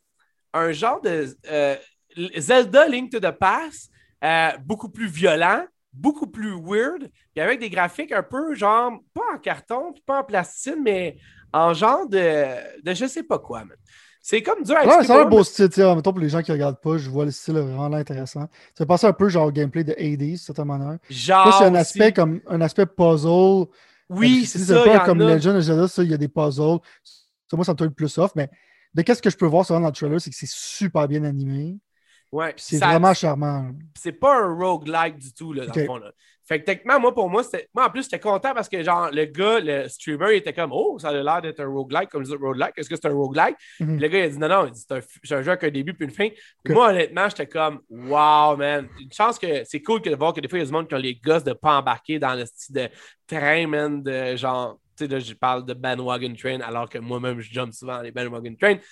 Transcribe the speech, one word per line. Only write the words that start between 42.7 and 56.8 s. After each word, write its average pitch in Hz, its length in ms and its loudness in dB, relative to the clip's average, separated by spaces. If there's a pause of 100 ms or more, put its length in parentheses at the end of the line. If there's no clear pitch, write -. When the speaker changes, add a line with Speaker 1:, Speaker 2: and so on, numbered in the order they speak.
Speaker 1:
Est-ce 147 120 -10
que 165 60 -8
c'est 160 120 -4
un 147 60 -2
roguelike ? » 143 420 0 (240)
Speaker 2:
Mhm. 156 200 -4
Speaker 1:
Le 151 80 0
gars, 185 120 0
il - 40 0
a 160 60 0
dit, « 139 100 -12
Non, 156 100 -2
non, 185 180 2
il 120 40 -10
dit, 117 160 -20
c'est 143 80 -8
un 127 40 -6
f-, - 240 -20
c'est 151 100 -8
un 135 80 -2
jeu 151 100 -2
avec 180 120 -4
un 151 80 -2
début 139 240 -8
puis 156 100 -8
une 131 60 -8
fin. » 202 160 -2 (380)
Speaker 2:
Ok. 160 100 2
Speaker 1:
Moi, 233 140 6
honnêtement, 180 400 0
j'étais 156 180 -10
comme, « 156 320 -4 (100)
Wow, 147 680 4
man. » 143 300 -4 (120)
Une 135 120 -20
chance 226 280 0
que 147 240 -4
c'est 143 180 -10
cool 220 220 -2
que 185 60 -4
de 147 60 -2
voir 156 180 0
que 156 80 -8
des 139 60 -8
fois, 180 120 -6
il - 20 -2
y - 20 -2
a 135 40 -6
du 131 40 -8
monde 160 160 -4
qui 156 60 -10
ont 135 60 -4
les 127 160 -8
gosses 156 280 0
de 131 100 -4
pas 147 260 0
embarquer 135 400 -4
dans 131 160 -2
le 123 100 -8
style - 300 -16
de 123 140 -6 (360)
train, 160 400 0
man, 147 380 -4
de 131 320 -6
genre, 123 420 -6 (180)
tu 151 100 -10
sais, 139 60 -6
là, 135 80 -4
je 117 140 -12
parle 127 320 -4
de 127 80 -10
bandwagon 123 640 -6
train, 131 260 -8
alors 117 260 -8